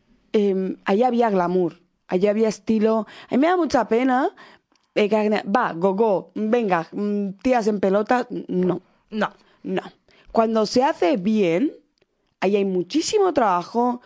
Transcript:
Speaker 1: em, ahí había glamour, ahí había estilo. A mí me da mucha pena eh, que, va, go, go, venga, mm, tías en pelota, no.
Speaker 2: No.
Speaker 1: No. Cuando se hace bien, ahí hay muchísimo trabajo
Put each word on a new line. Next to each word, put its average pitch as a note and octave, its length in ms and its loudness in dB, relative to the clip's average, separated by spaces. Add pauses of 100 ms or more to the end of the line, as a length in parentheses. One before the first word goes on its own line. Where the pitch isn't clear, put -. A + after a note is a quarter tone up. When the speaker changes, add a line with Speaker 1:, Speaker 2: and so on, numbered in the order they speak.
(340)
Speaker 1:
em, F#3+ 520 0
ahí G3+ 180 2
había A#3+ 280 2
glamour, F3+ 500 0 (260)
ahí F#3 200 0
había G#3+ 220 2
estilo. A3 580 0 (220)
A - 60 -2
mí - 40 2
me D4+ 80 4
da F4+ 100 2
mucha B3+ 300 0
pena C4 420 0 (720)
eh, G#3 80 2
que, G#3+ 400 0
va, G3+ 240 0
go, F3+ 220 0
go, G3 420 0
venga, G#3+ 560 0
mm, G#3 380 -4 (120)
tías B3 260 0
en G#3+ 120 0
pelota, G#3+ 480 0 (220)
no. F3+ 320 -2 (280)
Speaker 2:
No. G#3 200 -4 (340)
Speaker 1:
No. F#3 180 -6 (520)
Cuando A3 320 0
se B3 180 0
hace D#4+ 320 0
bien, G3+ 560 0 (720)
ahí G3 160 0
hay G3+ 80 0
muchísimo D4 680 0
trabajo A#3+ 720 0